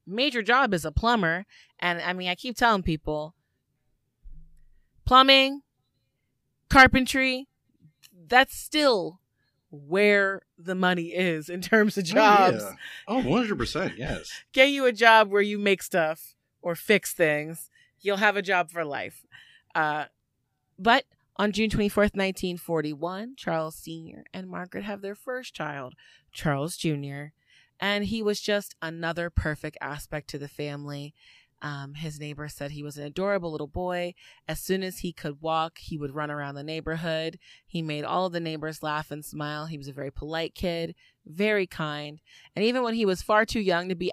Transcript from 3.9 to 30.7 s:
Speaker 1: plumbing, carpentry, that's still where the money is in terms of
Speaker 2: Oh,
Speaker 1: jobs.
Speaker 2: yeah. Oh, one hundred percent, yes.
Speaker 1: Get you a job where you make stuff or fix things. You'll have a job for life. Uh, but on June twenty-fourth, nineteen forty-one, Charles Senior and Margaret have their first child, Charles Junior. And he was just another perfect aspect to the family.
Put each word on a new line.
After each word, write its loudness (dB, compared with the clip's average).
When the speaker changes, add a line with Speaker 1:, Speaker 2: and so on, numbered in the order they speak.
Speaker 1:
plumbing, 6
carpentry, 6
that's 4
still 2
where 2
the -6
money 2
is -2
in -8
terms 4
of 0
Speaker 2:
Oh, -4
Speaker 1:
jobs. 8
Speaker 2:
yeah. -8
Oh, -2
one 2
hundred -2
percent, -2
yes. -6
Speaker 1:
Get 8
you 0
a 4
job 6
where 4
you 0
make 2
stuff -2
or -4
fix 0
things. 0
You'll 0
have 4
a 0
job 0
for -4
life. -8
Uh, 0
but 4
on 2
June 0
twenty-fourth, 2
nineteen -4
forty-one, -6
Charles -4
Senior -16
and -14
Margaret -10
have -10
their -10
first -10
child, -10
Charles -4
Junior. -6
And -2
he -4
was 0
just -2
another -6
perfect -4
aspect -10
to -8
the -12
family. -10